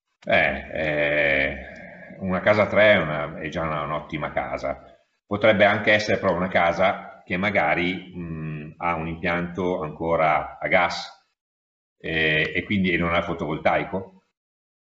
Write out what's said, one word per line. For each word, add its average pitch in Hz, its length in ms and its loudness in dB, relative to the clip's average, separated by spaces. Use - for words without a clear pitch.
Eh, 73 480 0
eh, 78 1500 -2
una 92 220 -2
casa 104 260 4
tre 104 260 8
è 98 40 6
una, 80 420 -2
è 82 100 -8
già 85 120 -6
una, 80 220 -2
un'ottima 78 480 -6
casa. - 520 -6
Potrebbe 104 400 4
anche 107 260 4
essere 104 260 2
però 95 180 2
una 92 120 -2
casa 95 760 0
che 92 140 -4
magari, 92 760 0
mm, 78 640 -10
ha 87 180 -2
un 82 120 -6
impianto 87 760 -2
ancora 80 800 0
a - 80 -6
gas, - 500 0
eh, 80 560 0
e 95 80 -4
quindi 92 340 0
non 85 160 0
ha 87 80 2
fotovoltaico 80 1000 -4